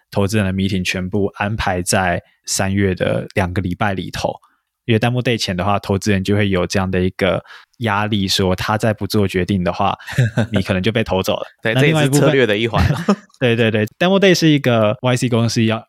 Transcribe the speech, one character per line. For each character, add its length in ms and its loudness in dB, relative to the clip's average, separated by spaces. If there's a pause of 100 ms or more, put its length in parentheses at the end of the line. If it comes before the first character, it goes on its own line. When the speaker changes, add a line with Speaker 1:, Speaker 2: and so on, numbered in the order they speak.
Speaker 1:
投 160 0
资 120 -2
人 60 2
的 80 -2
meeting 320 -2
全 240 -4
部 280 0
安 200 -4
排 240 -2
在 400 0 (280)
三 260 -2
月 220 2
的 400 -4
两 180 -2
个 80 -2
礼 140 -4
拜 180 -2
里 160 -8
头。 240 -6 (520)
因 80 2
为 60 4
demo 240 -2
day 140 0
前 180 -4
的 80 -2
话， 160 0
投 180 -2
资 140 -2
人 100 2
就 140 0
会 140 2
有 180 0
这 100 -2
样 140 -2
的 80 0
一 120 2
个 300 0 (360)
压 280 -2
力， 220 0
说 260 0
他 240 -2
再 160 0
不 140 -8
做 180 0
决 200 -2
定 180 0
的 80 -2
话， 260 -2 (260)
Speaker 2:
<laughs> 280 -2
Speaker 1:
你 100 0
可 120 -2
能 100 -2
就 80 0
被 100 0
投 220 0
走 140 -2
了。 100 -10 (140)
Speaker 2:
对， 120 -2
Speaker 1:
那 100 2
另 120 2
外 80 2
一 60 2
部 60 0
分， 40 4
Speaker 2:
这 80 4
也 40 2
是 0 -
策 20 2
略 120 4
的 120 2
一 100 0
环。 180 2 (220)
<laughs> 320 -4
Speaker 1:
对， 160 2
对， 160 2
对， 140 0 (120)
demo 220 2
day 160 6
是 140 2
一 100 4
个 420 2
Y 140 2
C 140 0
公 180 2
司 160 2
要， 260 0